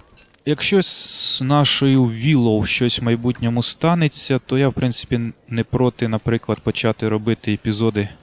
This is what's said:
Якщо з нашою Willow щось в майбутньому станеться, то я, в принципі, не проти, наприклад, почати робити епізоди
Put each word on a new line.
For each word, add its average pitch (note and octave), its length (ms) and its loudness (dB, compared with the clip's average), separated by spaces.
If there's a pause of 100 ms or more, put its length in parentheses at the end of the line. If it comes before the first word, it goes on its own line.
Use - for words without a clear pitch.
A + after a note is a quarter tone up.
(460)
Якщо F3 360 2
з - 600 -4
нашою C3+ 640 4
Willow A#2 600 2
щось - 340 -2
в - 40 -6
майбутньому A#2 580 0
станеться, D#3+ 760 0
то C3 200 -2
я, C#3 100 4
в B2 40 0
принципі, B2 480 -4 (280)
не A#2 160 -2
проти, B2 440 0
наприклад, A2 520 -2
почати A2 480 -2
робити G#2+ 460 -2
епізоди G#2 540 -2 (140)